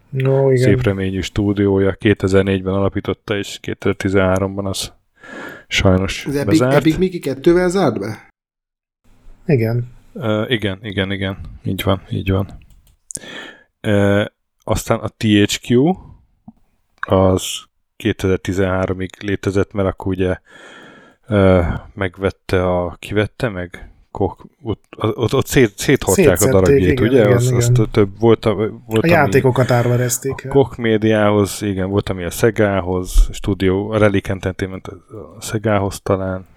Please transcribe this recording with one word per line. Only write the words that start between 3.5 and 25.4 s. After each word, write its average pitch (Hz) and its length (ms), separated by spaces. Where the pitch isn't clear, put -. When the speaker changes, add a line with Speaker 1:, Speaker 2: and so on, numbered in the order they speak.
Speaker 2:
kétezer-tizenháromban 98 1080
az - 260
sajnos 95 580
Speaker 3:
Az 139 100
Epic, 107 220
Speaker 2:
bezárt. 131 180
Speaker 3:
Epic 151 200
Mickey 175 240
kettővel 170 480
zárt 170 300
be? 110 300
Speaker 1:
Igen. 120 420
Speaker 2:
Ö, 110 340
igen, 101 340
igen, 98 300
igen. 98 260
Így 98 180
van, 95 280
így 98 200
van. 95 160
Ö, 101 440
aztán 107 340
a 110 100
T - 140
H 104 500
Q, 139 200
az 95 420
kétezer-tizenháromig 92 1160
létezett, 98 520
mert 98 160
akkor 95 240
ugye, 92 240
ö, 95 340
megvette 95 720
a, 87 220
ki - 160
vette 104 340
meg? 90 440
Koch, - 340
ott, 110 220
ott, 113 380
ott 131 120